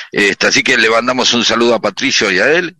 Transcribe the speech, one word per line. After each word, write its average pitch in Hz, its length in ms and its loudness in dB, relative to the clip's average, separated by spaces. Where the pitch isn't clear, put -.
Este, 101 360 0
así 123 160 0
que 127 140 0
le 110 120 2
mandamos 120 440 0
un 117 100 0
saludo 113 320 0
a 98 60 -4
Patricio 107 500 -2
y 90 80 0
a 113 120 2
él, 175 280 -2